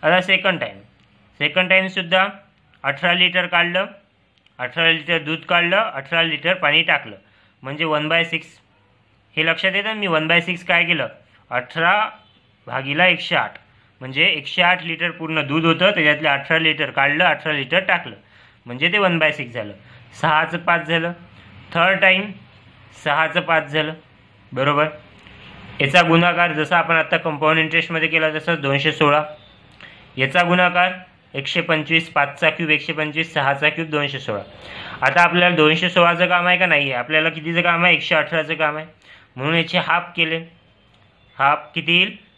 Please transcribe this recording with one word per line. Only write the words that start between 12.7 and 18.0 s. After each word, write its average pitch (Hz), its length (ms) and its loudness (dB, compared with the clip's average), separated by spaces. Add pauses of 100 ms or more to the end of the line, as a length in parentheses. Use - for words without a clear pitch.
एकशे 170 280 -2
आठ, 113 220 -2 (440)
म्हणजे 131 240 -2
एकशे 165 360 -2
आठ 175 220 2
लिटर 165 280 -4
पूर्ण 160 320 -4
दूध 151 220 -2
होतं, 175 260 4
त्याच्यातले 151 360 2
अठरा 139 320 0
लिटर 151 320 -2
काढलं, 143 320 0
अठरा 156 300 0
लिटर 147 320 -2
टाकलं, 170 300 -4 (500)